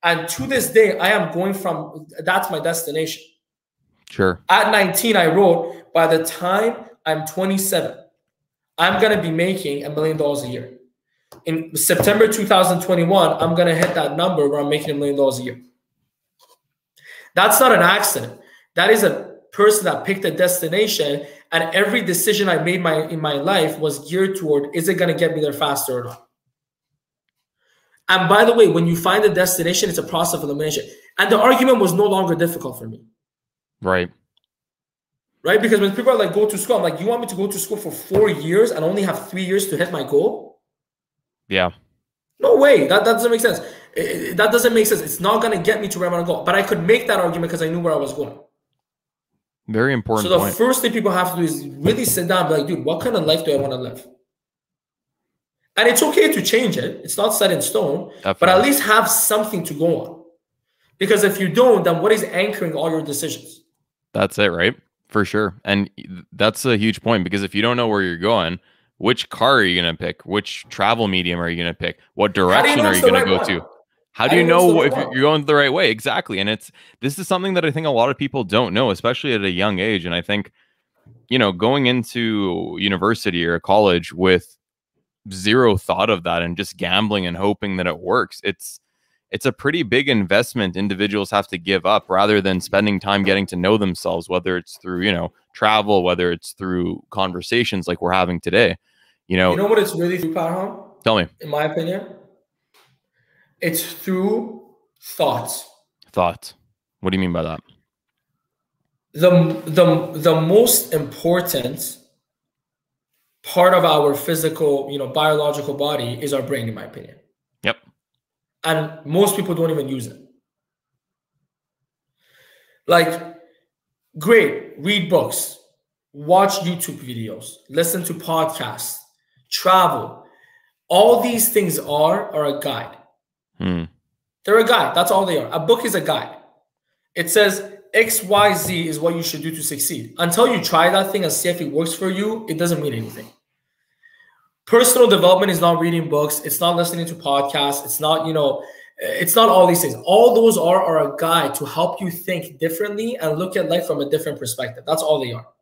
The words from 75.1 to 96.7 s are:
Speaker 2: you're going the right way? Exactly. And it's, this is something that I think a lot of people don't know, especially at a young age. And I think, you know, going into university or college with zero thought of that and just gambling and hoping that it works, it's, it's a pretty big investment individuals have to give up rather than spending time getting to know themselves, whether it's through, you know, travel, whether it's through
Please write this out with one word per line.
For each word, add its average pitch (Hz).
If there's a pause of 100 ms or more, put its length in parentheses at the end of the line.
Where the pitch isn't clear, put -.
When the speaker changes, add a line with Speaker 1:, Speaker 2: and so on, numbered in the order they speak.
Speaker 2:
you're 131
going 151
the 151
right 143
way? 160
Exactly. 110
And 98
it's, - (300)
this 139
is 185
something 190
that 170
I 156
think 156
a 147
lot 123
of 135
people 139
don't 101
know, 117
especially 120
at 107
a 98
young 95
age. 98
And 87
I 87
think, 104 (800)
you 123
know, 104
going 123
into 107
university 95
or 85
college 98
with 90 (720)
zero 104
thought 92
of 90
that 85
and 85
just 95
gambling 98
and 87
hoping 98
that 90
it 82
works, 104
it's, - (500)
it's -
a 131
pretty 156
big 131
investment 101
individuals 101
have 101
to 95
give 90
up 104
rather 101
than 92
spending 101
time 98
getting 98
to 90
know 95
themselves, 87
whether 90
it's -
through, 90
you 101
know, 85 (220)
travel, 107
whether 87
it's -
through 90